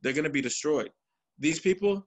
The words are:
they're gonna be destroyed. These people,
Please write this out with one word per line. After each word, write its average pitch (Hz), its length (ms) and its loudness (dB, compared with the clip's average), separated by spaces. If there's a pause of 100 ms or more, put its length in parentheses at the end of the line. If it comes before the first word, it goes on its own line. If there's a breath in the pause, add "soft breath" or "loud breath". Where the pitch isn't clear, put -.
they're 131 120 -2
gonna 151 160 0
be 139 120 -2
destroyed. 127 500 -2 (480)
These 156 200 0
people, 196 480 0